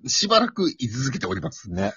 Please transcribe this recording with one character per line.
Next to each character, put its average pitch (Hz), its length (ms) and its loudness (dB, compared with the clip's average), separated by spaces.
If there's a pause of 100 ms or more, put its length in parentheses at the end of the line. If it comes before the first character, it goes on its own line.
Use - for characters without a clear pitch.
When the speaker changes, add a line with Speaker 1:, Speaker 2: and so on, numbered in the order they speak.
Speaker 1:
し - 200 0
ば 220 140 6
ら 240 80 2
く 180 280 2
居 120 120 -2
続 127 220 -4
け 107 80 -2
て - 80 -4
お 90 60 -2
り 92 60 -2
ま 131 120 -6
す。 - 200 -14
Speaker 2:
ね。 95 260 0